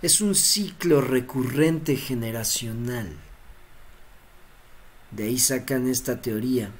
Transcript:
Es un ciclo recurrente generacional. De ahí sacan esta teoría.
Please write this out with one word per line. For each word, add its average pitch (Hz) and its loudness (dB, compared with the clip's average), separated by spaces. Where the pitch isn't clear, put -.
Es 175 4
un 202 2
ciclo 175 4
recurrente 131 2
generacional. 113 -4
De 110 -8
ahí 120 0
sacan 127 0
esta 127 -2
teoría. 117 0